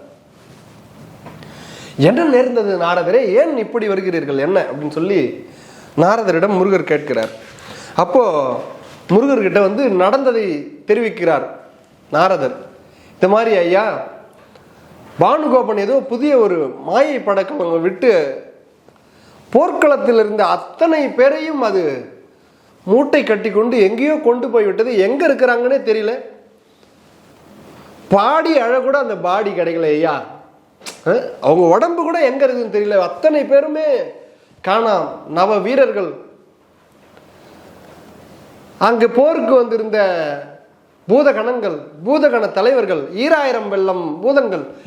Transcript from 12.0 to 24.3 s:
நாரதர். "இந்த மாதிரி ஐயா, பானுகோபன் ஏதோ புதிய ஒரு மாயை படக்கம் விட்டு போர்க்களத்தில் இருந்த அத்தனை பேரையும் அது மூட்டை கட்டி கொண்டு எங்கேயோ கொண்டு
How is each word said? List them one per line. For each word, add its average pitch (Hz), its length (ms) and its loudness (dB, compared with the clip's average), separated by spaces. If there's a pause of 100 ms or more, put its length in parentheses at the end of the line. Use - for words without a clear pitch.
நாரதர். 151 440 0 (580)
"இந்த 185 140 0
மாதிரி 214 300 2
ஐயா, 175 460 0 (1160)
பானுகோபன் 240 580 2
ஏதோ 240 160 -2
புதிய 269 440 0
ஒரு 175 460 0
மாயை 254 360 0
படக்கம் 190 600 -2
விட்டு 175 640 0 (1080)
போர்க்களத்தில் 285 680 2
இருந்த 208 260 0
அத்தனை 277 640 -2
பேரையும் 285 520 0
அது 160 540 -4 (680)
மூட்டை 269 400 2
கட்டி 208 280 -2
கொண்டு 226 300 2
எங்கேயோ 262 400 2
கொண்டு 247 280 0